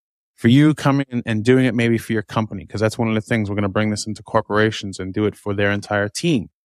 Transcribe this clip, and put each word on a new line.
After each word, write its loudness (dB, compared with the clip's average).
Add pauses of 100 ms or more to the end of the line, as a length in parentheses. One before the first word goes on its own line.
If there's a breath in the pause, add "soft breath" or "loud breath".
(340)
for 0
you 6
coming 0
and, -4
and -2
doing 4
it 0
maybe 2
for -4
your -2
company, -6
'cause -6
that's 0
one 0
of 0
the 0
things -2
we're -4
gonna -2
bring -2
this -6
into -10
corporations -2
and -8
do 0
it -4
for -8
their 0
entire -2
team. -2 (160)